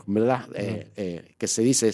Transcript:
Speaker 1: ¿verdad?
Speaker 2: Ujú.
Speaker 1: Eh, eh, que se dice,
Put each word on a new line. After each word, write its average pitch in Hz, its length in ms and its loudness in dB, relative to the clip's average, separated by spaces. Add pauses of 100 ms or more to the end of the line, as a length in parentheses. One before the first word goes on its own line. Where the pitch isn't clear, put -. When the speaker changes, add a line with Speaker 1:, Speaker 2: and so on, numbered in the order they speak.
Speaker 1:
¿verdad? 113 420 2
Speaker 2:
Ujú. - 80 -16
Speaker 1:
Eh, 104 400 -6
eh, 90 420 -8
que 107 100 -4
se - 140 0
dice, 117 320 4